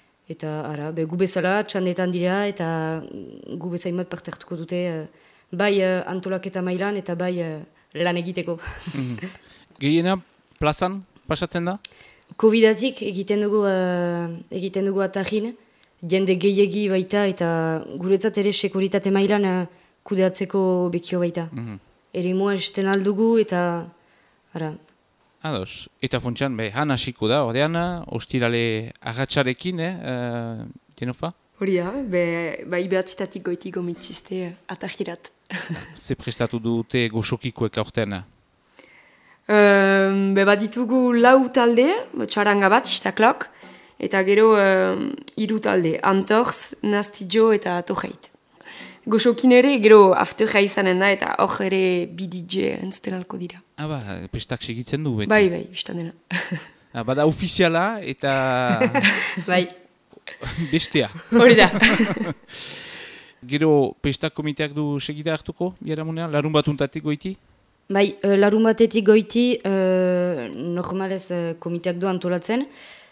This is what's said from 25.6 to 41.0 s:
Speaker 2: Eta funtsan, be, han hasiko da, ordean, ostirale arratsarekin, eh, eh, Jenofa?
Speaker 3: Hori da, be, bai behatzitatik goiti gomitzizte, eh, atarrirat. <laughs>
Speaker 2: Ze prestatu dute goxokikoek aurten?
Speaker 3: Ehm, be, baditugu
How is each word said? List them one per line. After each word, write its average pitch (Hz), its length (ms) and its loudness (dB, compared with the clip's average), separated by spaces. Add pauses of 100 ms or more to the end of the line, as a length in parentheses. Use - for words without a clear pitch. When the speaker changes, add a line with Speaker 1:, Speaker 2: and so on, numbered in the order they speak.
Speaker 2:
Eta 127 220 -4
funtsan, 123 360 -4
be, 110 160 -4
han 143 200 -2
hasiko 120 360 -2
da, 131 160 2
ordean, 135 320 0 (300)
ostirale 117 960 -2
arratsarekin, 131 800 -2
eh, 165 200 -4
eh, 120 640 -6 (300)
Jenofa? 127 400 -8 (240)
Speaker 3:
Hori 190 180 0
da, 175 160 -2
be, 214 320 -2 (400)
bai 180 240 -4
behatzitatik 185 560 -4
goiti 175 280 -6
gomitzizte, 175 680 -8
eh, 175 140 -8 (120)
atarrirat. 175 680 -10 (180)
<laughs> - 480 -10
Speaker 2:
Ze - 180 -8
prestatu 120 440 -6
dute 117 500 -2
goxokikoek 113 680 -4
aurten? 101 440 -4 (1300)
Speaker 3:
Ehm, 196 840 4
be, 196 120 4
baditugu 226 680 2